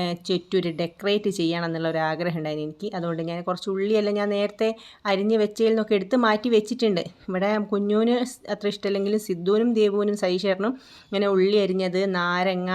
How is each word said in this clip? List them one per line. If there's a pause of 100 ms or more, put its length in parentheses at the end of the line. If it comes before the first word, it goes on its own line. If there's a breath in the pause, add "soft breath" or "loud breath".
(240)
ചുറ്റൊരു
ഡെക്കറേറ്റ്
ചെയ്യണം
എന്നുള്ളൊരു
ആഗ്രഹം
ഉണ്ടായിരുന്നു
എനിക്ക്.
അതുകൊണ്ട്
ഞാൻ
കുറച്ച്
ഉള്ളിയെല്ലാം
ഞാൻ
നേരത്തെ (360 loud breath)
അരിഞ്ഞ്
വെച്ചതിൽ
നിന്നൊക്കെ
എടുത്ത്
മാറ്റി
വെച്ചിട്ടുണ്ട്. (200)
ഇവിടെ (140)
കുഞ്ഞൂന് (100)
സ്-,
അത്ര
ഇഷ്ടമല്ലെങ്കിലും
സിദ്ധുവിനും
ദേവുവിനും
സൈശേട്ടനും (300 loud breath)
ഇങ്ങനെ
ഉള്ളി
അരിഞ്ഞത്, (100)
നാരങ്ങ